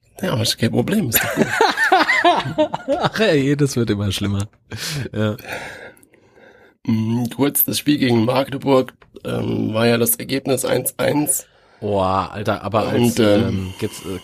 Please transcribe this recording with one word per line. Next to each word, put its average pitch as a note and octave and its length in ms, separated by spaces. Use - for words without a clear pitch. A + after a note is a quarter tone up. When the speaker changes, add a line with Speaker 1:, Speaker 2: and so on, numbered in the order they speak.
Speaker 1:
Ja, F3+ 120
aber A2 100
ist - 140
kein - 140
Problem, C3+ 380
ist - 140
doch D5+ 120
gut. - 120
Speaker 2:
<laughs> E4 1500
Ach - 180
ey, D3 380
das C#3+ 180
wird A#2 140
immer G#2 220
schlimmer. G2+ 360
Ja. G#2+ 220
Speaker 1:
Mm, A#2 400
kurz, C#3+ 300
das - 140
Spiel D3 180
gegen A#2+ 280
Magdeburg, C3 680
ähm, A2 480
war A2+ 140
ja A#2 100
das A#2 180
Ergebnis C3+ 500
eins - 340
eins. - 480
Speaker 2:
Boah, F#2+ 500
Alter, G2+ 320
aber G2+ 240
als, B2 140
Speaker 1:
Und, A#2+ 180
ähm, G2+ 280
Speaker 2:
ähm, F#2+ 320
jetzt, - 260
äh, F#2 180